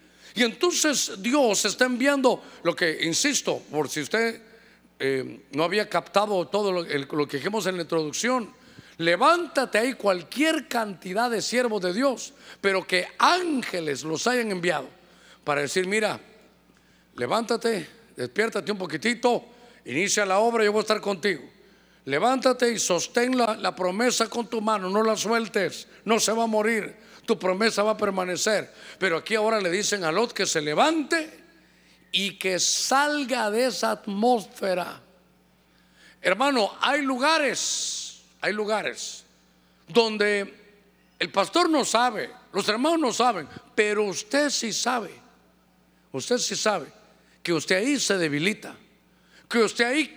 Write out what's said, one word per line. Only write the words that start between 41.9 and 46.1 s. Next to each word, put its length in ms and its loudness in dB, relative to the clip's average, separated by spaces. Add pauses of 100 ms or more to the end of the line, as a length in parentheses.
los 160 -2
hermanos 320 2
no 140 2
saben, 340 2 (280)
pero 300 2
usted 440 0
sí 240 -2
sabe. 460 -4 (920)